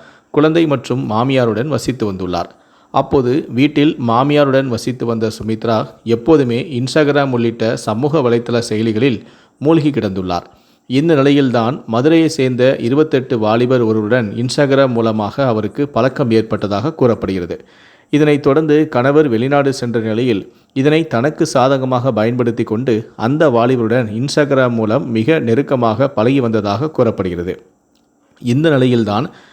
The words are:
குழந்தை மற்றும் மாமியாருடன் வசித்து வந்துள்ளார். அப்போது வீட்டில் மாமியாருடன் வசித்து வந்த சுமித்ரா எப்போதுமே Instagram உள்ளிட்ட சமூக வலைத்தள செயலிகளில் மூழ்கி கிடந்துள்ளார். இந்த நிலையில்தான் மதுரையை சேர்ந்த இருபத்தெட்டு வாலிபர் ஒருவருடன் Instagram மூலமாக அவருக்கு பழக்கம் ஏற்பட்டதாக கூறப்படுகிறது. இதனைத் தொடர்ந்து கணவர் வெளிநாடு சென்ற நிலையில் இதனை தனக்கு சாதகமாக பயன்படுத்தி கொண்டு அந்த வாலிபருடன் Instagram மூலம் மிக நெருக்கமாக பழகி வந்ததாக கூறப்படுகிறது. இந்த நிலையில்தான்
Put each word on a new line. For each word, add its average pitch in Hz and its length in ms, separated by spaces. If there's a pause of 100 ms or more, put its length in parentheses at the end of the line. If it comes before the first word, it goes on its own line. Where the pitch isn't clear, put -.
(320)
குழந்தை 160 360
மற்றும் 127 440
மாமியாருடன் 120 560
வசித்து 123 460
வந்துள்ளார். 90 360 (420)
அப்போது 139 580
வீட்டில் 147 480 (100)
மாமியாருடன் 135 600
வசித்து 120 380
வந்த 113 260 (120)
சுமித்ரா 110 440 (160)
எப்போதுமே 123 760
Instagram 139 500
உள்ளிட்ட 117 460
சமூக 135 440
வலைத்தள 117 400
செயலிகளில் 113 640 (360)
மூழ்கி 151 300
கிடந்துள்ளார். 95 540 (440)
இந்த 147 280
நிலையில்தான் 135 720
மதுரையை 151 420
சேர்ந்த 131 500
இருபத்தெட்டு 131 600
வாலிபர் 120 420
ஒருவருடன் 110 540
Instagram 135 520
மூலமாக 113 600
அவருக்கு 110 420
பழக்கம் 127 420
ஏற்பட்டதாக 110 640
கூறப்படுகிறது. 95 720 (440)
இதனைத் 147 320
தொடர்ந்து 151 480
கணவர் 143 380
வெளிநாடு 135 460
சென்ற 120 260
நிலையில் 110 540 (200)
இதனை 151 340
தனக்கு 151 380
சாதகமாக 131 680
பயன்படுத்தி 117 520
கொண்டு 113 520
அந்த 143 340
வாலிபருடன் 120 800
Instagram 135 420
மூலம் 117 420
மிக 113 280
நெருக்கமாக 117 680
பழகி 131 300
வந்ததாக 110 520
கூறப்படுகிறது. 90 760 (760)
இந்த 135 280
நிலையில்தான் 123 600 (220)